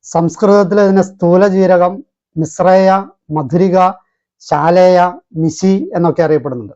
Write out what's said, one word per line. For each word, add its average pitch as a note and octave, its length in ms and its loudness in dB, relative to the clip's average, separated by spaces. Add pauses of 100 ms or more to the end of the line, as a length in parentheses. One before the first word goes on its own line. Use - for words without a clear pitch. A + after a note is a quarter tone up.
സംസ്കൃതത്തിൽ G3 760 0
ഇതിനെ G3 200 2
സ്ഥൂല F#3 460 0
ജീരകം, F#3 560 0 (340)
മിശ്രയ, F#3+ 720 0 (240)
മധുരിക, E3 460 -2 (640)
ശാലേയ, F3+ 760 2 (220)
മിശി F#3 600 -2
എന്നൊക്കെ E3+ 280 -2
അറിയപ്പെടുന്നുണ്ട്. C3 520 -4